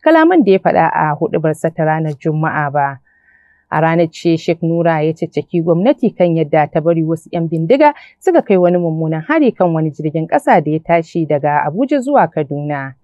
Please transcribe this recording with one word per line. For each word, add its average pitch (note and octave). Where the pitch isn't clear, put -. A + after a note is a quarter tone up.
kalaman D#4+
da G3
ya F#3+
faɗa E3
a D#3
huɗubarsa D#3+
ta -
ranar D#3
Juma'a D#3
ba. C#3
A D#3
ranar E3
ce E3
Sheikh E3
Nura E3
ya D#3+
caccaki -
gwamnati F#3+
kan F3+
yadda D3+
ta -
bari E3
wasu D#3+
'yan E3
bindiga A3+
suka E4+
kai G3
wani F3
mummunan D#3+
hari D4+
kan F3
wani D#3+
jirgin D3+
ƙasa F#3
da D3+
ya D#3
tashi E3
daga D3
Abuja A#3+
zuwa B3
Kaduna. C#3+